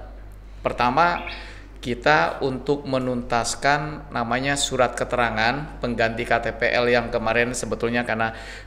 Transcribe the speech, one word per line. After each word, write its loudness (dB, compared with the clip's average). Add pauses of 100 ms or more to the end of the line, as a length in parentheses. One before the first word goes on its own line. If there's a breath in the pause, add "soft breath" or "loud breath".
(640)
Pertama, 2 (560 loud breath)
kita 2
untuk 0
menuntaskan 0
namanya 0
surat 2
keterangan 0
pengganti 0
K 2
T -2
P 0
L 4
yang 4
kemarin 2
sebetulnya 0
karena 0 (340 loud breath)